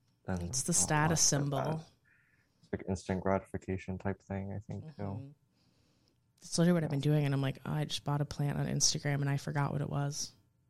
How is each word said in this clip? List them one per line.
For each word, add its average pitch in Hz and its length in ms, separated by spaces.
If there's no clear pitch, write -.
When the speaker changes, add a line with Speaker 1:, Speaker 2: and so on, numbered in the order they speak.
Speaker 1:
then, 92 140
Speaker 2:
It's 87 220
the 175 120
Speaker 1:
"Oh, - 0
Speaker 2:
status 156 460
Speaker 1:
that's - 80
so 143 180
bad." 143 320
Speaker 2:
symbol. 160 60
Speaker 1:
It's, - 100
like, - 160
instant 95 340
gratification 95 760
type 98 240
thing, 98 300
I 101 80
think, 101 260
too. 101 260
Speaker 2:
Mm-hmm. 139 100
That's - 160
literally 175 160
what 160 100
I've 151 60
been 139 100
Speaker 1:
Yeah. - 0
Speaker 2:
doing, 147 240
and 139 100
I'm 135 60
like, 135 240
"Oh, - 80
I 151 120
just - 200
bought 143 160
a 147 40
plant 143 340
on 139 80
Instagram, 143 540
and 143 100
I 143 60
forgot 143 360
what 143 80
it - 80
was." 143 440